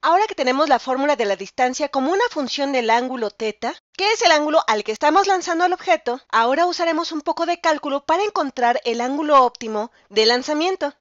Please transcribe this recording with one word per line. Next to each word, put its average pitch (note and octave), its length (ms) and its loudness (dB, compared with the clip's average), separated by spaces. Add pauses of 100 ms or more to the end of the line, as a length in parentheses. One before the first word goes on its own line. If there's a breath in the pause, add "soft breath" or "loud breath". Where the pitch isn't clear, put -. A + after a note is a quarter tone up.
Ahora F#4+ 200 4
que - 80 -8
tenemos C#4 340 0
la C#4 80 4
fórmula C4+ 380 0
de A3 100 -2
la G3 100 0
distancia B3+ 540 -4
como C4+ 220 0
una A4 180 0
función C#4 420 -4
del A#3 200 0
ángulo A#3+ 400 0
teta, A3+ 420 -6 (240)
que G4+ 140 0
es A4+ 100 0
el F4+ 100 4
ángulo D4+ 360 2
al G#3+ 160 0
que A3 80 -6
estamos D#4 340 2
lanzando F4 380 0
al F4+ 100 2
objeto, D4+ 560 -2
ahora C4 380 2
usaremos E4 440 -2
un D#4 100 -6
poco E4+ 260 -2
de E4+ 120 -2
cálculo D4 460 -2
para F4 180 2
encontrar B3+ 600 0
el A#3 160 -2
ángulo C#4+ 420 4
óptimo A3 480 -4 (180 soft breath)
de A3 180 2
lanzamiento D4+ 720 -2